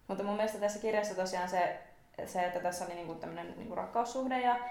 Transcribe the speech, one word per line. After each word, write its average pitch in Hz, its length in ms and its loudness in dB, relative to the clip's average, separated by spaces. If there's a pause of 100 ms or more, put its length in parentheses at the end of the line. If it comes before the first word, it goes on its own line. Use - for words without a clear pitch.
Mutta 196 160 -2
mun 202 120 0
mielestä 214 220 0
tässä 208 200 2
kirjassa 208 360 2
tosiaan 185 340 0
se, 180 300 2 (480)
se, 185 180 0
että 180 160 0
tässä 180 240 0
oli 175 100 -6
niinku 165 200 -6
tämmönen 170 420 -8
niinku - 180 -8
rakkaussuhde 254 680 0
ja 247 160 6 (140)